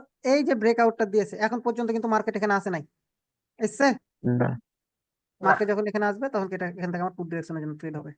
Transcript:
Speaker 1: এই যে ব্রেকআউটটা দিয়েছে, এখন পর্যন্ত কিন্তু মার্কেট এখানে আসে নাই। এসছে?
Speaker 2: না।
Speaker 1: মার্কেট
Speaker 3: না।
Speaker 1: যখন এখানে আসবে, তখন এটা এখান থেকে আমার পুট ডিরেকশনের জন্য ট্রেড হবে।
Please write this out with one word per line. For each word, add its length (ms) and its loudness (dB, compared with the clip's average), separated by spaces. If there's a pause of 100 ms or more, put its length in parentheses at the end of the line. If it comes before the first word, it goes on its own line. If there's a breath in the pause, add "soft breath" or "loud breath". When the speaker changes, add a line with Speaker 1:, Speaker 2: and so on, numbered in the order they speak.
(240)
Speaker 1:
এই 200 4
যে 120 2
ব্রেকআউটটা 500 2
দিয়েছে, 340 0
এখন 220 0
পর্যন্ত 300 -2
কিন্তু 180 -2
মার্কেট 260 0
এখানে 180 0
আসে 160 0
নাই। 140 -4 (760)
এসছে? 280 2 (460)
Speaker 2:
না। 160 2 (920)
Speaker 1:
মার্কেট 260 4
Speaker 3:
না। 40 0
Speaker 1:
যখন 160 0
এখানে 180 0
আসবে, 240 -2
তখন 240 -2
এটা 160 -4
এখান 220 -6
থেকে 140 -4
আমার 120 -6
পুট 120 -8
ডিরেকশনের 340 -6
জন্য 140 -6
ট্রেড 200 -10
হবে। 200 -12